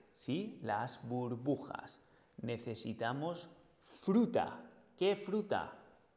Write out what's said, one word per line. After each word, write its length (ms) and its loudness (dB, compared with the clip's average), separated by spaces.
¿sí? 480 -4
Las 460 -2
burbujas. 920 -2
Necesitamos 1040 -2
fruta. 800 4
¿Qué 200 6
fruta? 580 0